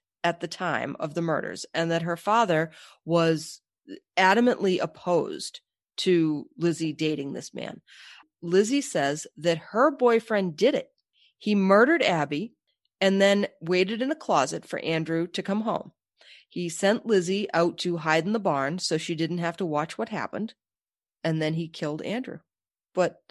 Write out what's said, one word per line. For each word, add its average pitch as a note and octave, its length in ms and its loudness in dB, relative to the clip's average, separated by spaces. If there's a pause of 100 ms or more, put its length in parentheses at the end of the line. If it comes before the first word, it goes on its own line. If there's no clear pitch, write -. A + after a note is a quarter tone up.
(240)
at E3+ 160 -2
the E3+ 80 -6
time C#3+ 500 -4
of D3+ 160 -8
the E3+ 80 -4
murders D3+ 500 -4
and E3 180 -2
that E3 120 0
her E3+ 140 -4
father F3 560 0 (320)
was E3 560 0 (580)
adamantly G3 640 4
opposed - 800 -4 (380)
to D#3+ 480 2 (120)
Lizzie D#3+ 340 0
dating D3 400 -4
this - 220 -12
man. - 260 -12 (600)
Lizzie G#3 380 2
says D3 460 -2 (100)
that E3 220 0 (120)
her B3+ 200 4
boyfriend A3+ 680 0
did B3+ 180 4
it. - 160 -4 (480)
He G#3+ 160 0
murdered G#3 480 6
Abby, D#3+ 520 0 (460)
and G3 200 4
then G3+ 280 4 (120)
waited F#3 420 0
in C4+ 80 -2
a D#4+ 60 -4
closet E3 480 0
for - 160 -8
Andrew E3 480 -2
to - 140 -8
come G#3 200 -4
home. - 300 -4 (560)
He F3 200 -6
sent G3 380 0
Lizzie G3 460 0
out E3+ 260 2
to F3 200 -4
hide D#3+ 280 2
in G#3 60 -2
the A3+ 60 0
barn D#3 400 -2
so E3+ 180 -2
she E3 180 -4
didn't E3 240 -4
have E3+ 200 -4
to F#3+ 80 -4
watch D3+ 320 -4
what A3 100 -4
happened, G3+ 460 -6 (680)
and D#3+ 200 0
then D#3 120 -2
he E3 140 -4
killed D#3 340 -8
Andrew. A#3+ 360 -8 (560)
But, F3 260 0 (100)